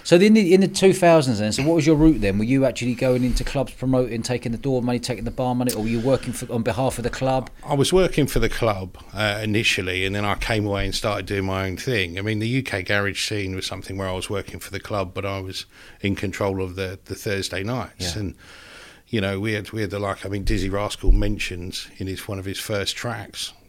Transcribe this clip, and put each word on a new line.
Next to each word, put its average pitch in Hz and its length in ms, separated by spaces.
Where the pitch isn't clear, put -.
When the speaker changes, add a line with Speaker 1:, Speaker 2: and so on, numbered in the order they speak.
Speaker 1:
So 170 120
in 208 160
the, 196 200
in 185 60
the 190 80
two 190 240
thousands 156 480
then, 107 140
so 135 100
what 160 120
was 165 120
your 160 80
route 151 240
then? 98 180
Were 107 60
you 135 220
actually 120 300
going 127 280
into 123 220
clubs 131 260
promoting, 127 520
taking 123 280
the 113 60
door 127 240
money, 123 180
taking 120 240
the 120 80
bar 123 240
money, 123 160
or 107 120
were 110 60
you 117 120
working 123 320
for, - 180
on 117 120
behalf 123 340
of 117 80
the 120 40
club? 131 400
Speaker 2:
I 147 100
was 139 180
working 165 340
for - 120
the 113 100
club, 98 480
uh, 104 280
initially, 101 640
and 98 80
then 104 120
I 101 100
came 110 300
away 98 180
and 95 100
started 101 320
doing 98 200
my 95 200
own 92 120
thing. 95 420
I - 20
mean, 107 180
the 110 100
U 131 120
K 101 220
garage 101 420
scene 98 300
was 92 100
something 95 300
where 95 140
I 92 40
was 92 160
working 98 300
for - 120
the 101 100
club, 107 160
but 101 140
I 98 120
was 95 280
in 98 140
control 98 440
of 92 160
the, 95 300
the - 80
Thursday 95 500
nights. 92 520
Speaker 1:
Yeah. 104 60
Speaker 2:
And, 90 140
you 110 120
know, 98 180
we 110 140
had, 104 180
we 110 100
had 98 100
the, 101 80
like, 98 260
I 98 40
mean, 98 140
Dizzy 98 280
Rascal 101 400
mentions 98 760
in 95 100
his, 92 200
one 98 120
of 92 60
his 98 140
first 101 360
tracks - 580